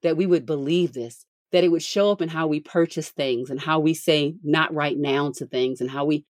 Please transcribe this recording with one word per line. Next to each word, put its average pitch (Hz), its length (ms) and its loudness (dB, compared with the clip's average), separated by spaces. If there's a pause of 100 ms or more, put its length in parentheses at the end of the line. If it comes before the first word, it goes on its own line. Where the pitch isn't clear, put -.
that 165 140 2
we 180 80 2
would 170 220 2
believe 151 480 0
this, 117 320 -12 (260)
that 180 100 4
it 180 80 4
would 165 120 0
show 202 280 2
up 202 120 0
in 165 80 -4
how 160 160 -2
we 151 140 0
purchase 165 500 -2
things 131 400 -2
and 135 100 -6
how 156 200 0
we 156 120 2
say 156 500 0
"not 156 300 2
right 147 240 -2
now" 143 360 0
to 131 120 -10
things 127 380 -2
and 127 80 -4
how 139 160 -4
we 151 180 0 (140)